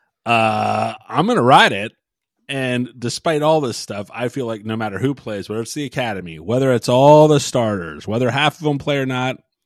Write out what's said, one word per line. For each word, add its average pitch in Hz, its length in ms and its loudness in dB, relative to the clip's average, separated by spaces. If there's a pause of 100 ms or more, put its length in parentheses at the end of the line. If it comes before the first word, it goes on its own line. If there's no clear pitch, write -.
(260)
Uh, 110 680 0 (140)
I'm 143 200 -2
gonna 233 140 2
ride 151 320 6
it. 104 180 -6 (580)
And 127 400 -4 (100)
despite 147 440 -2
all 156 180 4
this 120 160 -4
stuff, 101 360 -10
I 123 140 -6
feel 127 180 -6
like 110 200 -8
no 110 100 -6
matter 107 240 -6
who 135 160 -2
plays, 104 320 -10
whether 107 140 -6
it's 113 120 -10
the 147 120 -8
academy, 95 520 -8
whether 131 360 0
it's 120 160 -2
all 147 400 8
the 147 100 4
starters, 95 680 -4
whether 117 220 -2
half 143 280 -2
of 165 60 -16
them 147 140 -2
play 143 200 -4
or 135 80 -4
not, 127 320 -4 (280)